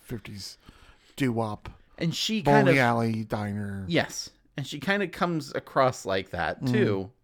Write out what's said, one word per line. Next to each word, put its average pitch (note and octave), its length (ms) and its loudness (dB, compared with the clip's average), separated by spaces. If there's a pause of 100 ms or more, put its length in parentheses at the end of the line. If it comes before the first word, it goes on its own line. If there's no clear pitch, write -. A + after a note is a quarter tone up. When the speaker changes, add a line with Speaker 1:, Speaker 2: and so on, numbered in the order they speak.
Speaker 1:
fifties G#2+ 560 -12 (580)
doo-wop. A2+ 540 -2 (300)
Speaker 2:
And D#3+ 160 -2
she A3 260 -2
Speaker 1:
Bowling C#3+ 240 6
Speaker 2:
kind C3+ 40 8
of C3+ 80 6
Speaker 1:
alley A#2 460 2
diner. G2+ 640 -6
Speaker 2:
Yes. - 420 -2 (280)
And C3+ 80 -6
she D3 140 -10
kinda G3 280 0
comes E3 460 -4
across - 520 0
like F#2+ 260 -2
that, E2+ 320 -2
Speaker 1:
Mm-hmm. B2+ 100 2
Speaker 2:
too. G#2 380 2 (120)